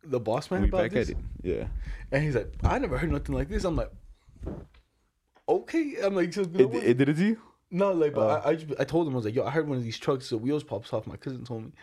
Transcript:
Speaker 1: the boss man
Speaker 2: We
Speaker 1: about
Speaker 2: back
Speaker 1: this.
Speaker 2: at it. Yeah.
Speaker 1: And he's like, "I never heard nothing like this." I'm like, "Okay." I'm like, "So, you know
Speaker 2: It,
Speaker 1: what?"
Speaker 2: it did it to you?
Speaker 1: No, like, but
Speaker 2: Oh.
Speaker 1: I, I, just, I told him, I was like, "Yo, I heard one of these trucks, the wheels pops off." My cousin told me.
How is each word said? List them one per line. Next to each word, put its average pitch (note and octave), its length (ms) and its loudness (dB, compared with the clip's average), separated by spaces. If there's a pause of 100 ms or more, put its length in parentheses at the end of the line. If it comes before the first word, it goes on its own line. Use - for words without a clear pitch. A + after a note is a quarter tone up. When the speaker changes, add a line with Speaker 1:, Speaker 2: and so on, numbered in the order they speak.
Speaker 1:
the B2+ 120 -2
boss A#2 320 -2
man F#3 100 0
Speaker 2:
We F#3+ 80 4
Speaker 1:
about F#3 140 2
Speaker 2:
back - 80 0
Speaker 1:
this. G#3+ 180 0
Speaker 2:
at - 80 -6
it. - 60 -6 (200)
Yeah. E2+ 240 -2 (440)
Speaker 1:
And C#3 120 2
he's D3 120 0
like, G#2 180 -4 (100)
"I F#3+ 160 2
never F3 180 -2
heard D3+ 140 -2
nothing C#3+ 240 -2
like C3+ 140 -2
this." G3 160 -2
I'm E3+ 100 0
like, A#2 160 -2 (1600)
"Okay." C#4 560 0
I'm G3 120 2
like, F3 180 2
"So, G3+ 80 -2
you F#3+ 80 0
know F3 100 4
Speaker 2:
It, C3 100 8
Speaker 1:
what?" - 140 -2
Speaker 2:
it A#2+ 140 6
did C3+ 120 4
it D3+ 80 2
to F3+ 80 4
you? A3 160 2 (300)
Speaker 1:
No, F#3+ 200 4
like, D#3 220 2
but C3+ 80 0 (240)
Speaker 2:
Oh. - 20 2
Speaker 1:
I, - 40 6
I, D#3+ 40 2
just, D#3 240 -6
I C3+ 40 0
told D#3+ 240 2
him, C3+ 60 -2
I B2+ 40 -2
was A#2 80 -2
like, G#2 100 -2
"Yo, B2+ 100 2
I A#2 60 -2
heard D3+ 160 0
one C#3 100 -2
of A#2+ 60 -2
these A#2 140 -6
trucks, C3 320 -2
the A#2+ 80 -2
wheels C#3 260 0
pops - 300 -6
off." A2 140 -4
My - 100 -10
cousin B2+ 260 -10
told A#2 220 -8
me. - 60 -16 (120)